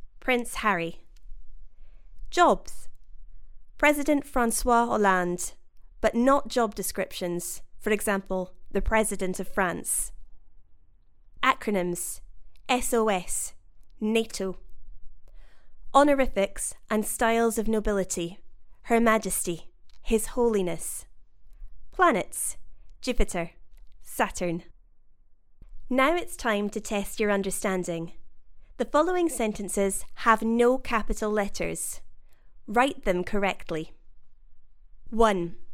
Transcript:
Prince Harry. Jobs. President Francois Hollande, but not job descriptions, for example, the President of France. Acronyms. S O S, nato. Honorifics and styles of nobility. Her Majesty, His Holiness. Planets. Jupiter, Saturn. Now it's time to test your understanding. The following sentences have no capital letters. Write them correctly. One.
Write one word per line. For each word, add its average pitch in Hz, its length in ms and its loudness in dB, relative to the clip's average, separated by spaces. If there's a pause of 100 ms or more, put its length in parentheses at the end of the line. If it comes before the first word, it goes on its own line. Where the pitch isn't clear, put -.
(180)
Prince 240 380 0
Harry. 170 460 0 (1300)
Jobs. - 580 4 (880)
President 294 480 4
Francois 233 600 4
Hollande, 185 680 2 (480)
but - 140 2
not 247 340 4
job 226 260 0
descriptions, - 840 -6 (180)
for - 120 -2
example, 190 640 -2 (160)
the 196 100 2
President 202 580 2
of 185 100 -4
France. - 640 0 (1300)
Acronyms. 202 800 0 (480)
S 247 260 2
O 220 140 4
S, - 460 -2 (460)
nato. 214 580 -2 (1300)
Honorifics 269 840 4 (140)
and 214 160 2
styles 226 540 2
of 208 100 2
nobility. 202 680 0 (440)
Her 233 180 4
Majesty, 214 720 2 (280)
His - 280 2
Holiness. 196 760 0 (840)
Planets. - 680 2 (460)
Jupiter, 190 480 2 (500)
Saturn. - 600 -2 (1300)
Now 269 240 4
it's 349 220 -4
time 208 340 0
to 208 100 -6
test 202 400 -2
your 208 120 4
understanding. 185 800 -2 (680)
The 240 80 -2
following 339 420 4
sentences 202 760 0 (100)
have 220 280 4
no 240 360 4
capital 220 520 0
letters. 196 720 -2 (640)
Write 254 380 2
them 180 180 2
correctly. 180 720 -2 (1160)
One. 202 460 4 (180)